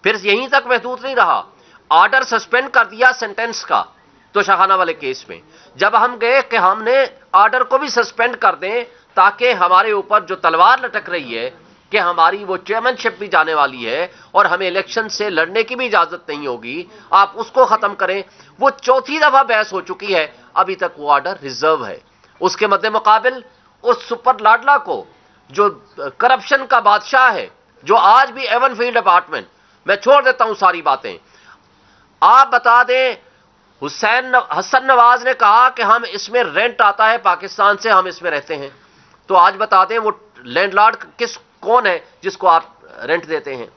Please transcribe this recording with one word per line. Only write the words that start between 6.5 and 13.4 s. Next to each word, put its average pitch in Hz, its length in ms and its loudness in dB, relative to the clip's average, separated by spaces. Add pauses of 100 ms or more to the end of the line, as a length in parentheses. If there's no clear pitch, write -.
हमने 220 540 0 (240)
order 220 280 2
को 262 160 0
भी 285 120 -4
suspend 240 460 -2
कर 190 180 0
दें 214 300 -6 (320)
ताकि 202 340 2
हमारे 190 420 2
ऊपर 202 320 0
जो 175 100 -8
तलवार 185 500 2
लटक 214 260 -8
रही 143 240 -8
है 120 360 -10 (200)
कि 208 80 0
हमारी 175 460 0
वो 185 120 -6
chairmanship 226 640 -4
भी 208 80 -10
जाने 160 260 0